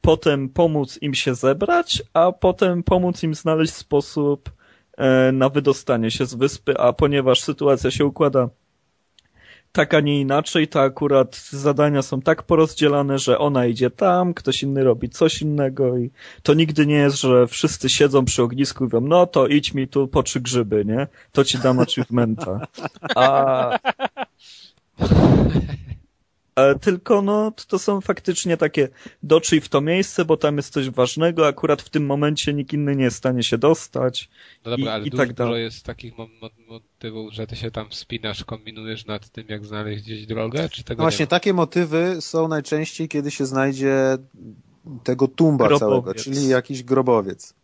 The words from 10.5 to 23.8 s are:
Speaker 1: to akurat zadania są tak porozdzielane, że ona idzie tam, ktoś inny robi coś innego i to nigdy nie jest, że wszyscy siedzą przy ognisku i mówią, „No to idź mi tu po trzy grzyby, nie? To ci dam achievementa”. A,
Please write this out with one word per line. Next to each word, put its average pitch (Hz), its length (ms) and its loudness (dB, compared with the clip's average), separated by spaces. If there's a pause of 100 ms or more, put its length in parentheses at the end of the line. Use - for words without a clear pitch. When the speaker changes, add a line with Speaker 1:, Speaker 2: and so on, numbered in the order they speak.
Speaker 1:
to 147 140 0
akurat 135 560 2 (120)
zadania 143 520 0
są 135 200 -6
tak - 220 0
porozdzielane, 143 760 2
że 127 200 2
ona 139 260 2
idzie 120 240 0
tam, 180 440 0
ktoś - 300 -4
inny 139 200 -2
robi 117 260 2
coś 156 320 0
innego 139 560 -2
i 123 140 -4 (320)
to 147 100 2
nigdy 156 340 2
nie 147 80 2
jest, 143 220 2
że 123 300 4
wszyscy - 420 -2
siedzą 135 360 4
przy 127 180 0
ognisku 131 400 -2
i 123 40 -2
mówią, 117 140 0
„No 170 240 4
to 147 220 2
idź 147 260 0
mi 135 140 -4
tu 139 200 -2
po 139 160 0
trzy - 180 -6
grzyby, 110 440 0
nie? 120 220 -2 (240)
To 135 120 2
ci - 140 0
dam 127 220 2
achievementa”. 117 800 -2 (560)
A, 131 640 2 (2750)